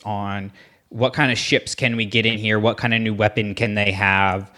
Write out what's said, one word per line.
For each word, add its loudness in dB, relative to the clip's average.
on -8
what 0
kind 2
of -2
ships 0
can -2
we 0
get 0
in 0
here, 0
what 2
kind 0
of 2
new 0
weapon 0
can -2
they 2
have, 2